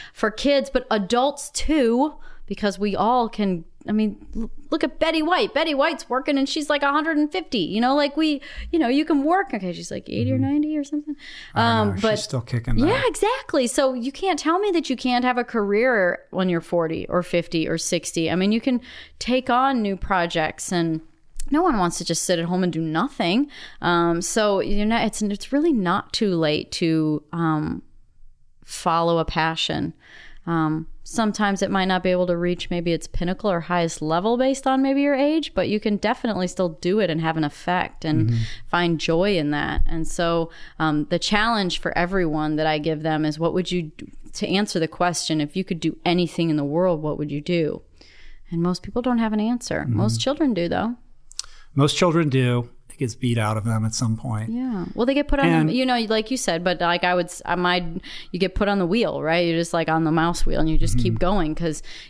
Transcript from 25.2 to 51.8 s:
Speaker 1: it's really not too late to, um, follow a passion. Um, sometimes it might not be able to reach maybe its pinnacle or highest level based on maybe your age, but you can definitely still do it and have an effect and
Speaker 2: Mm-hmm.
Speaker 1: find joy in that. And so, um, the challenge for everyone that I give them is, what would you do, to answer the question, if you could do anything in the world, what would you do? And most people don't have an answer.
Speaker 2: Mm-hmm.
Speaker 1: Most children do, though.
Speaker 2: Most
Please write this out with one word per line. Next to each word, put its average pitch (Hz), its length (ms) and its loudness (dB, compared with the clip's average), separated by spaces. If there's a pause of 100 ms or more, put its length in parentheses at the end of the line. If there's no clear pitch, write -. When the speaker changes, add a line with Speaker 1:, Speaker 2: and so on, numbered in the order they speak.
Speaker 1:
it's 202 320 -4
really 302 200 4
not 190 400 0
too 196 220 2
late 156 380 0
to, 156 500 0 (100)
um, 160 480 0 (840)
follow 170 520 0
a 160 80 2
passion. 160 680 -2 (520)
Um, 160 420 0 (160)
sometimes 208 600 -2
it 185 80 -2
might 190 140 2
not 185 180 0
be 185 80 2
able 180 160 2
to 175 100 0
reach 175 320 -2
maybe 175 240 0
its 160 140 -4
pinnacle 185 440 -2
or 170 100 0
highest 170 400 -2
level 180 360 0
based 269 300 0
on 262 160 2
maybe 277 180 2
your 285 140 4
age, 294 400 0
but 185 140 0
you 208 100 0
can 208 180 0
definitely 208 500 -2
still 180 220 -2
do 180 300 0
it 185 100 2
and 156 120 0
have 160 160 0
an 156 60 0
effect - 640 -4
and 135 240 2
Speaker 2:
Mm-hmm. 117 80 2 (300)
Speaker 1:
find 170 320 2
joy 185 380 2
in 147 140 0
that. 147 360 0
And 160 200 2
so, 170 440 0 (260)
um, 151 320 0
the 175 100 0
challenge 214 600 0
for - 180 -4
everyone 160 600 0
that 156 100 2
I 156 100 2
give 151 240 -2
them 156 240 0
is, 151 140 -2
what 165 140 0
would 180 180 -2
you 180 120 -2 (140)
do, - 100 -14 (260)
to - 140 -6
answer 196 320 0
the 160 80 0
question, 160 540 -2
if 147 140 -4
you 190 80 -2
could 165 160 -4
do 160 260 -2
anything 170 460 2
in 151 60 2
the 143 60 0
world, 160 380 2
what 151 160 -4
would 151 140 -4
you 143 100 -4
do? 170 400 -2 (720)
And 170 100 -2
most 175 220 0
people 233 180 -6
don't 247 160 0
have 220 160 0
an 214 60 0
answer. 220 420 -2
Speaker 2:
Mm-hmm. 120 160 0
Speaker 1:
Most 113 240 2
children 277 320 0
do, 170 160 0
though. 226 260 -2 (800)
Speaker 2:
Most 139 220 4